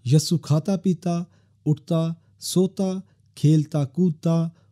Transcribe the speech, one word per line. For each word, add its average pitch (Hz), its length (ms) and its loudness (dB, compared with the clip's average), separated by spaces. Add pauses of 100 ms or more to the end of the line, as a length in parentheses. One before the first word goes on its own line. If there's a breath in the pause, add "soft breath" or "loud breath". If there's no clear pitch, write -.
यसु 147 320 2
खाता 156 380 0
पीता, 175 500 -4 (400)
उठता, 165 560 -2 (180)
सोता, 190 600 -2 (360)
खेलता, 151 460 2
कूदता 165 720 -2 (180)